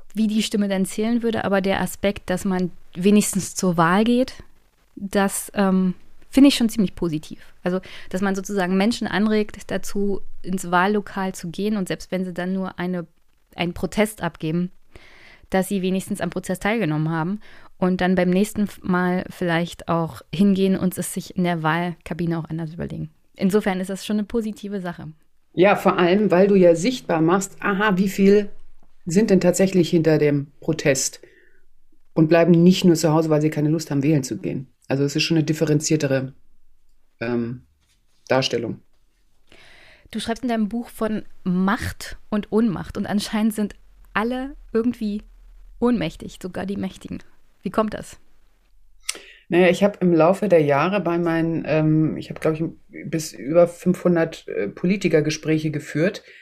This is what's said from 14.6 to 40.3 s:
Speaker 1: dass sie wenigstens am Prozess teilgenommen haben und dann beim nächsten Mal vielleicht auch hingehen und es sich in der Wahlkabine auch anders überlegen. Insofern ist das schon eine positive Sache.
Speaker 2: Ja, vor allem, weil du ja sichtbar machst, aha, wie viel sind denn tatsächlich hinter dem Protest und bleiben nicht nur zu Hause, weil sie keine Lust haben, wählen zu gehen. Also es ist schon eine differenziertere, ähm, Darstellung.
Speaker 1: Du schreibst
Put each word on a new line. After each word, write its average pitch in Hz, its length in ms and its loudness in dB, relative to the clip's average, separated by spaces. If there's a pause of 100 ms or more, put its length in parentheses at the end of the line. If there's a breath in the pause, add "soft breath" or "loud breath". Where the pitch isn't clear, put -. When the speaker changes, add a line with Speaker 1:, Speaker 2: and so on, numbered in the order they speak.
Speaker 1:
dass 190 200 0
sie 196 120 -2
wenigstens 190 400 -2
am 175 80 -4
Prozess 180 300 -6
teilgenommen 160 500 -2
haben 165 300 -4 (380 soft breath)
und 185 240 0
dann 185 140 2
beim 180 140 2
nächsten 202 380 0 (140)
Mal 180 480 0
vielleicht 170 580 -4
auch 165 340 -2 (120)
hingehen 190 420 2
und 185 220 -2
es - 160 -6
sich - 220 -10
in 180 80 0
der 175 200 -2
Wahlkabine 165 760 -2
auch 156 100 -10
anders 160 240 -8
überlegen. 156 360 -10 (260)
Insofern 196 440 0
ist 185 100 -6
das 196 160 -8
schon 208 120 -2
eine 214 80 -4
positive 208 560 -6
Sache. 170 260 -10 (460)
Speaker 2:
Ja, 190 220 6
vor 190 220 2
allem, 185 340 4
weil 185 160 6
du 202 80 4
ja 175 200 8
sichtbar 175 460 -2
machst, 180 380 0
aha, 185 380 0
wie 196 120 2
viel 202 400 4 (560)
sind 202 240 2
denn 190 100 6
tatsächlich 180 500 4
hinter 160 280 4
dem 143 300 2 (140)
Protest - 600 -2 (920 soft breath)
und 160 140 4
bleiben 170 240 6
nicht 180 340 6
nur 175 100 6
zu 160 160 2
Hause, 160 180 2
weil 151 120 2
sie 151 80 2
keine 151 200 -2
Lust 160 220 -2
haben, 143 120 -2
wählen 143 200 2
zu 107 140 -8
gehen. - 300 -8 (200)
Also 135 160 0
es 143 120 -2
ist 156 80 0
schon 165 140 0
eine 156 80 0
differenziertere, 151 880 0 (880)
ähm, 120 420 -4 (640)
Darstellung. 120 540 0 (1300 soft breath)
Speaker 1:
Du 226 80 -8
schreibst 226 240 -6